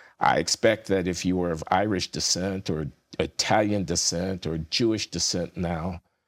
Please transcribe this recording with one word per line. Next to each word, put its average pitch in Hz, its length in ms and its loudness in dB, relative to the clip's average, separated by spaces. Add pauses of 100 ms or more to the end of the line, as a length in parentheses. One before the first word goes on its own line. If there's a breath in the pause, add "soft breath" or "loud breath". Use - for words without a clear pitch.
(180 loud breath)
I 65 200 4
expect 107 500 2
that 95 180 2
if 90 180 -2
you 90 120 2
were 87 140 0
of 80 180 -4
Irish 95 420 2
descent 95 580 -2
or 78 200 -2 (300)
Italian 104 680 2
descent 87 600 -2
or 80 120 -2
Jewish 110 520 0
descent - 460 -4
now, 87 460 -4 (260)